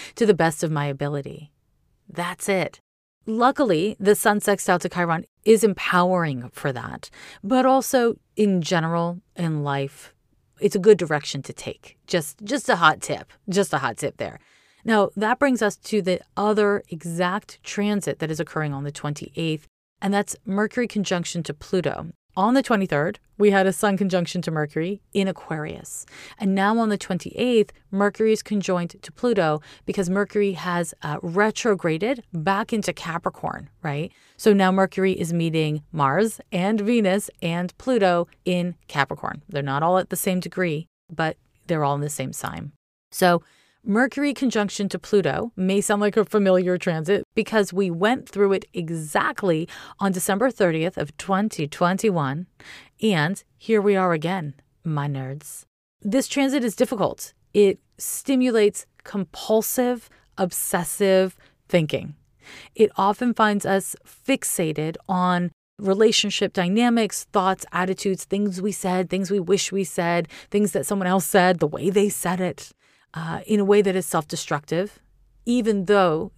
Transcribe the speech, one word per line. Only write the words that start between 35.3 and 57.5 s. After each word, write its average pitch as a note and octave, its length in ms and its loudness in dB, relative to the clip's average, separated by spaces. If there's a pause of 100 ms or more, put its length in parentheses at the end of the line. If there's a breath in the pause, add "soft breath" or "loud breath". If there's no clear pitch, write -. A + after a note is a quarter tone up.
meeting D#3 480 0 (100)
Mars D#3+ 480 0 (100)
and G3+ 300 0
Venus G#3 480 0 (140)
and F3 340 -4
Pluto F3+ 520 2 (180)
in F3+ 300 -2 (120)
Capricorn. - 600 -4
They're C#3+ 140 -4
not C#3+ 200 -2
all F3+ 160 4
at F3+ 100 0
the F#3 80 -6
same F3+ 240 -2
degree, E3+ 460 -4 (280)
but D#3 220 -2 (300)
they're D#3 180 0
all C#3+ 100 2
in C#3+ 60 -2
the D3 80 -4
same C3 240 -8
sign. - 400 -10 (380)
So F3 320 2 (420 soft breath)
Mercury C4 480 0
conjunction G#3 580 -2
to F#3 80 -6
Pluto F3+ 580 0
may F#3+ 240 2
sound G#3 200 0
like G#3 160 0
a G#3+ 80 4
familiar F#3 540 2
transit E3 460 -2 (100)
because G#3+ 380 0
we F#3 180 0
went G#3 380 0
through G3 240 2
it F#3+ 200 0
exactly E3 960 -2 (300 loud breath)
on G3 140 0
December G3 400 0
thirtieth E3+ 440 0
of C#3+ 200 -6
twenty F#3+ 500 -2
twenty-one. F3 800 0 (560 loud breath)
And F#3 400 0 (160)
here G#3+ 240 2
we G3+ 140 4
are F#3 160 2
again, D#3+ 420 -4 (300)
my D3 240 -2
nerds. C3+ 560 -10 (360)
This A3 280 0
transit C4+ 340 0
is A#3 140 -2
difficult. - 560 -2 (200)